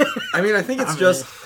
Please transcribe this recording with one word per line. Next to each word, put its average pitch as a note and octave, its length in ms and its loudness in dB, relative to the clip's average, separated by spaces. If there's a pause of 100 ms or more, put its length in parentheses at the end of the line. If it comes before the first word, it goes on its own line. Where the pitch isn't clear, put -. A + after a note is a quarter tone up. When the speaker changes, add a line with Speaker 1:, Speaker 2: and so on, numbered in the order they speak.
(100)
Speaker 1:
<laughs> - 240 -6
Speaker 2:
I E3+ 80 2
mean, G#3+ 120 2
I G3+ 60 2
think C4 220 -4
it's F#3 100 -2
Speaker 1:
I'm D#3 60 -4
Speaker 2:
just, F3+ 260 4 (220)